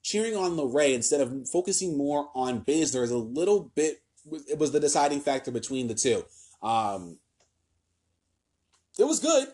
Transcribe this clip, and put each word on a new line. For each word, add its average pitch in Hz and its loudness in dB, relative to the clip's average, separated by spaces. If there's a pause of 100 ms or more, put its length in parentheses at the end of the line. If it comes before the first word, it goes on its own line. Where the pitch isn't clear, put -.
cheering 220 -2
on 180 -2
LeRae 139 2
instead 143 0
of 131 -2
focusing 180 -2
more 143 0
on 127 -4
Baszler 139 0
is 120 0
a 123 0
little 160 0
bit, 151 0 (460)
it 147 -4
was 147 2
the 147 4
deciding 143 2
factor 135 -2
between 120 -4
the 110 -4
two. 110 2 (380)
Um, 101 -2 (1800)
it 220 6
was 302 0
good 285 2